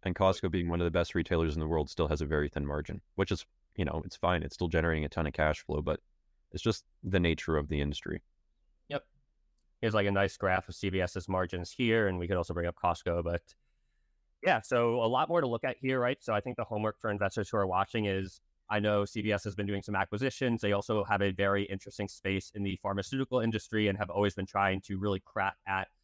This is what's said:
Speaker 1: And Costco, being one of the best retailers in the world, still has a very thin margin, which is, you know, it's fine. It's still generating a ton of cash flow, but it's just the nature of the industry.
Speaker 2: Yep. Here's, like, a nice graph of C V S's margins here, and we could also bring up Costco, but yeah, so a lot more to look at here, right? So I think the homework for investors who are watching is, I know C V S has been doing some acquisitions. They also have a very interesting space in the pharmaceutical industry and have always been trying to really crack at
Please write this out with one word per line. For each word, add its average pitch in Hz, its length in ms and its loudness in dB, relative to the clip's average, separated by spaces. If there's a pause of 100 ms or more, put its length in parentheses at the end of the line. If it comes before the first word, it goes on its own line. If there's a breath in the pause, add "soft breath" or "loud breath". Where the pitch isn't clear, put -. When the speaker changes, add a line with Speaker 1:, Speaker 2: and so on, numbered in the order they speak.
Speaker 1:
And 90 100 0
Costco, 95 360 4
being 85 180 0
one 85 120 0
of 87 40 2
the 87 60 4
best 85 240 2
retailers 82 400 2
in 80 60 -2
the 78 60 0
world, 78 240 0
still 80 180 0
has 76 120 0
a 76 60 -2
very 73 220 0
thin 73 160 -2
margin, 73 360 -4 (160)
which 98 140 0
is, 90 140 -2 (320)
you 104 80 0
know, 78 200 -2
it's - 120 -14
fine. 90 260 2
It's 78 120 -8
still 90 140 -2
generating 80 360 2
a 71 40 -4
ton 80 180 -2
of 76 60 -4
cash 78 280 0
flow, 76 220 -4
but 78 180 -2 (520)
it's - 100 -8
just - 220 0 (180)
the 92 180 2
nature 82 360 2
of 73 120 0
the 73 120 0
industry. - 420 -4 (680)
Speaker 2:
Yep. 143 160 -6 (760)
Here's, 110 140 0
like, 104 120 4
a 98 60 2
nice 98 240 2
graph 95 320 0
of 92 60 -12
C 98 160 -4
V 92 100 0
S's 90 280 -4
margins 92 440 -4
here, 113 360 2
and 90 100 -2
we 87 100 -4
could 95 80 0
also 85 180 -2
bring 85 120 -2
up 85 160 -4
Costco, 87 420 0
but 87 180 -2 (1000)
yeah, 170 180 2
so 117 420 2
a 113 40 2
lot 127 240 2
more 170 100 2
to 143 60 0
look 117 180 -2
at 131 140 -4
here, 131 220 0
right? 123 200 0
So 113 140 -2
I 104 60 2
think 123 160 -6
the 117 80 -4
homework 107 360 -2
for 110 100 -2
investors 101 380 0
who - 80 -2
are 101 100 4
watching 95 380 0
is, 95 380 -2 (260)
I 107 100 0
know 104 280 2
C 107 160 -6
V 107 100 2
S 101 120 0
has 101 100 -6
been 101 120 -4
doing 98 160 -2
some 104 140 -4
acquisitions. 117 640 0
They 101 120 2
also 104 320 0
have 101 180 2
a 98 100 2
very 98 320 2
interesting 98 440 -8
space - 460 -4
in 101 80 -6
the 98 200 -2
pharmaceutical 123 580 -2
industry 110 480 0
and 95 80 2
have 98 140 -2
always 101 240 2
been 98 100 -4
trying 98 380 2
to 95 160 -6
really 101 260 0
crack 98 320 -2 (100)
at 95 220 -4 (160)